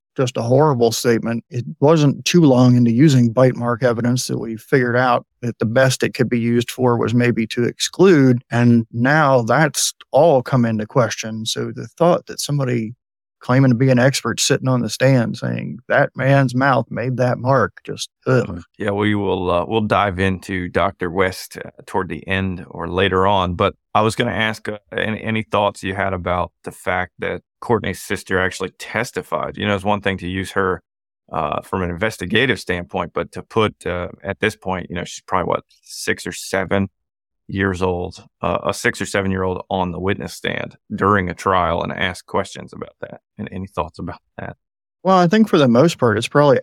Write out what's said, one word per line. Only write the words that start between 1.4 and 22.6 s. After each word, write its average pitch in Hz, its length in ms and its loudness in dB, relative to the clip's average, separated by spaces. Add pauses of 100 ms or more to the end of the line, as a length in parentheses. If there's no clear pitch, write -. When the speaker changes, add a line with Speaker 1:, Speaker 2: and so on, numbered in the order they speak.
Speaker 1:
It 123 140 -6 (160)
wasn't 147 460 4
too 175 160 4
long 127 340 6
into 120 160 4
using 123 400 6
bite 127 240 4
mark 120 280 -4
evidence 120 440 0
that 127 120 -6
we 117 180 -8
figured 123 400 0
out 127 280 2 (160)
that 117 180 -6
the 120 60 0
best 127 380 2
it 117 100 -2
could 120 140 0
be 120 120 0
used 117 300 0
for 123 280 0
was 110 160 0
maybe 120 340 2
to - 160 -4
exclude, 135 880 4
and 120 400 4
now 135 520 2
that's 135 500 0 (160)
all 139 320 6
come 120 240 2
into 107 220 -2
question. 110 580 -2
So 117 260 -6
the 120 160 -12
thought 165 380 0
that - 160 -12
somebody 123 540 -4 (440)
claiming 135 320 4
to 120 40 4
be 131 140 2
an 127 80 4
expert 123 420 0
sitting - 280 0
on 127 140 0
the 110 80 -4
stand 123 460 2
saying, 120 520 -6
"That 131 280 2
man's 135 380 2
mouth 127 380 2
made 123 260 -4
that 123 220 -2
mark," 117 440 0
just, - 240 -10 (200)
ugh. 101 340 0 (160)
Speaker 2:
Yeah, 104 140 -4
we 104 240 0
will, 95 340 -2
uh, 87 160 0
we'll 113 160 -2
dive 101 380 0
into 95 500 -2
Doctor 90 400 -2
West, 92 480 -4
uh, - 140 -14 (160)
toward 95 220 -6
the 82 180 -10
end 95 400 -4